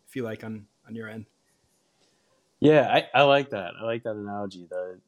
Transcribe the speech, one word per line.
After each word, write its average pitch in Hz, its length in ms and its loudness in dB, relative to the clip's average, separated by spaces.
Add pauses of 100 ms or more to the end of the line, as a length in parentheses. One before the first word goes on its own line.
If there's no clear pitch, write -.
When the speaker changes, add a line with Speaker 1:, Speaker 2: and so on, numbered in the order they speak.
Speaker 1:
feel 127 200 -10
like 110 180 -10
on, 110 240 -12 (200)
on 110 60 -16
your 113 160 -12
end? 110 160 -14 (1300)
Speaker 2:
Yeah, 143 280 6
I, 127 340 2
I - 20 8
like 139 260 4
that. 98 220 -8 (100)
I 110 40 -8
like 117 180 -4
that 110 120 -6
analogy, 101 540 -10
the, 92 380 -10